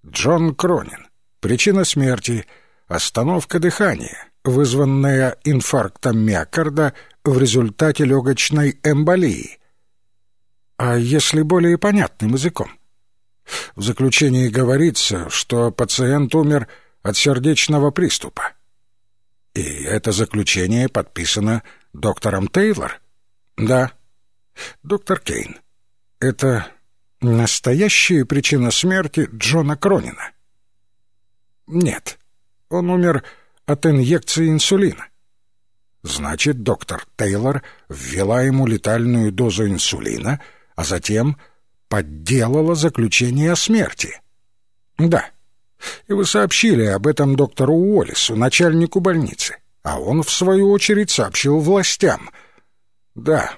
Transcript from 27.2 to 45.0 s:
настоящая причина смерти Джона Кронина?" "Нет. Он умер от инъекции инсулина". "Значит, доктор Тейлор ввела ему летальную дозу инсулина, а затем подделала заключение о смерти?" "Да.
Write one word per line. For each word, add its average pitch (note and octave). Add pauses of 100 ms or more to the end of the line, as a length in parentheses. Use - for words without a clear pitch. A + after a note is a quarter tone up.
настоящая B2+
причина C3+
смерти E3+
Джона C#3+
Кронина?" - (1400)
"Нет. - (500)
Он F3
умер F3 (420)
от D3
инъекции D#3+
инсулина". F#3+ (960)
"Значит, E2
доктор - (120)
Тейлор A2+ (260)
ввела F#2+
ему C3+
летальную A2+
дозу G#2
инсулина, E2 (360)
а E2
затем G#2+ (520)
подделала A2+
заключение C#3
о F3
смерти?" - (760)
"Да. E3 (800)